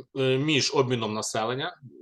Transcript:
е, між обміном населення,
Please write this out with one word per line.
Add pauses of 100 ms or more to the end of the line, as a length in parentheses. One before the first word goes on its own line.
(180)
е,
між
обміном
населення, (260)